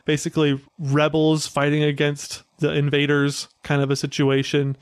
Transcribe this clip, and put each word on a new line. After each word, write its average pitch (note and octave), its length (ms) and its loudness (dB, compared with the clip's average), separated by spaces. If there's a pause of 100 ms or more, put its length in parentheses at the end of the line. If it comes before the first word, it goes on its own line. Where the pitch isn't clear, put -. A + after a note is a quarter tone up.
basically D3 560 0 (180)
rebels D3+ 680 2
fighting D3 360 0
against D3 600 -2 (160)
the D3+ 140 0
invaders C#3+ 760 0 (140)
kind C#3+ 200 0
of C3+ 80 0
a C#3 60 0
situation. C#3 840 0